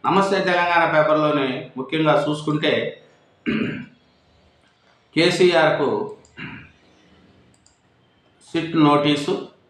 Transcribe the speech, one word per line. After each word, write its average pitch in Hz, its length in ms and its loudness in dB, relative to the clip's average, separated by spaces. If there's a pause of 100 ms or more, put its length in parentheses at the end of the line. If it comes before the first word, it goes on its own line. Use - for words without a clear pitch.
నమస్తే 185 340 2
తెలంగాణ 170 560 2
పేపర్లోనే 151 800 0
ముఖ్యంగా 147 520 0
చూసుకుంటే 151 760 -4 (2250)
కేసీఆర్కు 160 1000 2 (2250)
సిట్ 165 240 -2
నోటీసు. 147 720 2 (220)